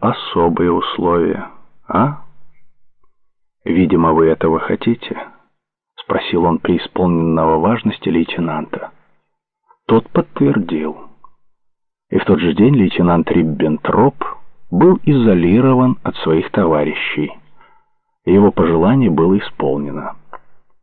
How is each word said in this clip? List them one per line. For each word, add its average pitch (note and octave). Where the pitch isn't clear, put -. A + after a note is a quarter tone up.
особые F2
условия, E2+
а?» C#3+
«Видимо, E2
вы E2
этого D#2+
хотите?» -
спросил -
он E2
преисполненного E2
важности G#2
лейтенанта. E2
Тот A2+
подтвердил. F2
И F#2
в -
тот E2+
же E2+
день A2+
лейтенант F2
Риббентроп D#2+
был F3
изолирован B2
от -
своих -
товарищей. D2+
Его G2
пожелание F#2
было E2+
исполнено. C#2+